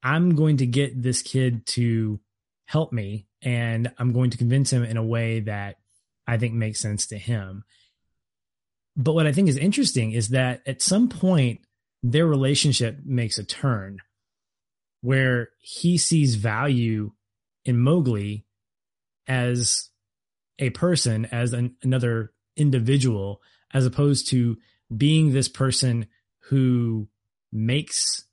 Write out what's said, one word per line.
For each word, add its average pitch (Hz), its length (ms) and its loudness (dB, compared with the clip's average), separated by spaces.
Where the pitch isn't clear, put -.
"I'm 165 320 4
going 151 240 4
to 131 80 2
get 127 340 0
this 123 220 -2
kid 127 440 -2
to 113 520 0
help 156 260 -2
me, 104 340 -8
and 120 560 -2
I'm 120 140 0
going 123 180 2
to 117 80 -8
convince 127 340 2
him 123 100 2
in 113 140 -4
a 113 80 -2
way 113 360 -2
that 101 360 -8
I 120 120 0
think 117 160 -2
makes 110 260 -4
sense 104 280 -4
to 107 100 -12
him." 98 460 -6
But 151 180 0
what 160 120 4
I 147 60 2
think 185 160 4
is 131 80 2
interesting 139 560 0
is 110 160 -2
that 127 380 0
at 131 140 -6
some 226 280 2
point, 160 540 2
their 147 220 2
relationship 135 760 2
makes 123 340 -2
a 104 60 -8
turn 101 540 -4
where 127 580 0
he - 400 -2
sees 139 380 2
value 110 760 0
in 123 160 2
Mowgli 120 640 0
as 123 640 -2
a 131 100 0
person, 120 560 0
as 120 260 -2
an, 120 300 -4
another 120 500 -2
individual, 127 840 0
as 135 120 2
opposed 139 440 0
to 120 300 0
being 151 360 4
this 131 160 0
person 123 580 0
who 120 580 0
makes 120 840 -4